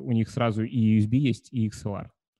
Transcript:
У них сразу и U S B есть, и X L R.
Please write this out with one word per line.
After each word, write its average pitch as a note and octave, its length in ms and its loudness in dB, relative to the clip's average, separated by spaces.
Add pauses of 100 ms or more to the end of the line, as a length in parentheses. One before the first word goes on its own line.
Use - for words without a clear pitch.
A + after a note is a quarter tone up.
У C3 80 -4
них A2+ 180 0
сразу A2+ 340 0
и B2+ 140 -4 (180)
U G#2+ 40 6
S G#2 60 4
B A#2+ 120 2
есть, C#3 340 -2
и A2+ 140 -2
X - 200 -8
L G2+ 100 -6
R. - 140 -12 (300)